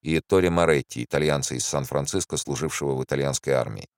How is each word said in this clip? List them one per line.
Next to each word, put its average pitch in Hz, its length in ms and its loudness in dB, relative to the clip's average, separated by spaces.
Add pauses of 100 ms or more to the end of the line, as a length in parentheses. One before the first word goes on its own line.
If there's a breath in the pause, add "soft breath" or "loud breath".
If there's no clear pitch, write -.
и 80 180 0
Торе 90 300 4
Моретти, 78 540 2
итальянца 73 500 0
из 62 100 -4
Сан-Франциско, 73 720 -4
служившего 71 580 -4
в 65 100 -4
итальянской 69 480 -2
армии. 55 340 -2 (120)